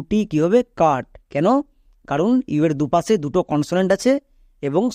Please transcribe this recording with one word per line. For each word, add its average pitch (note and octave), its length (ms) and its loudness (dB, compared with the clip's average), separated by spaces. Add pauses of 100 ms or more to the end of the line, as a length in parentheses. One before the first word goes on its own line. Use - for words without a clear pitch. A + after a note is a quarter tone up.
টি G#3 100 0 (100)
কী D3+ 140 -2
হবে? F#3+ 160 2 (200)
কাট। C#3+ 260 2 (280)
কেন? D3+ 140 0 (600)
কারণ D#3 220 0 (220)
ইউ D3 140 0
এর D#3 120 -2
দুপাশে D#3+ 340 0 (100)
দুটো C#3+ 160 -2 (120)
কনসোনেন্ট F3 460 0
আছে B3+ 140 0 (520)
এবং D3 200 0 (100)